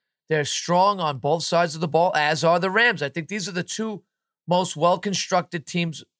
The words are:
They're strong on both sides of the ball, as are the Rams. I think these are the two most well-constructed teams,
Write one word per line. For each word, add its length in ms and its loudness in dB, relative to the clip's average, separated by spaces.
They're 160 0
strong 560 2
on 180 -2
both 240 0
sides 320 2
of 60 -8
the 80 -2
ball, 260 2
as 300 2
are 160 4
the 100 0
Rams. 320 2
I 60 -2
think 180 -8
these 220 -6
are 40 -10
the 120 -4
two 400 -6
most 300 0
well-constructed 920 0
teams, 380 -4